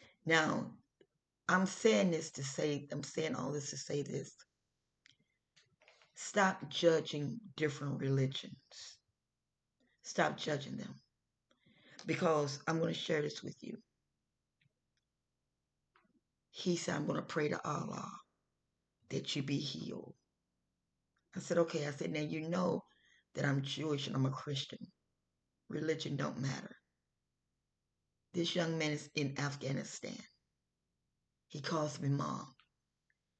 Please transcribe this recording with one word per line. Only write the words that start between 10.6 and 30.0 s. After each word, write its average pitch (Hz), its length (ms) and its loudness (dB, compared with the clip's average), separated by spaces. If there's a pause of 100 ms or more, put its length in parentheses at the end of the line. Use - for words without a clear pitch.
them. - 240 -10 (1040)
Because 151 600 2
I'm 165 120 2
gonna 165 140 2
share 156 300 0
this - 180 -6
with - 200 -8
you. - 200 -10 (2750)
He 170 260 0
said, - 180 -2
"I'm 151 120 -2
gonna - 160 -2
pray 151 260 0
to - 180 -2
Allah - 520 -4 (920)
that - 260 -2
you 147 60 0
be 139 160 0
healed." - 580 -6 (1200)
I 185 40 -6
said, 175 180 0
"Okay." 165 300 4
I 147 40 0
said, 165 200 -2
"Now 151 100 0
you 156 260 -2
know 180 380 2 (480)
that 143 120 0
I'm 139 180 4
Jewish 139 420 -2
and - 100 -2
I'm 131 120 4
a 131 40 0
Christian. - 600 -6 (800)
Religion 151 460 0
don't 143 220 -2
matter." - 400 -4 (1600)
This 170 220 0
young 165 220 2
man 151 140 2
is 147 240 -4
in 139 240 0
Afghanistan. 139 840 -4 (1200)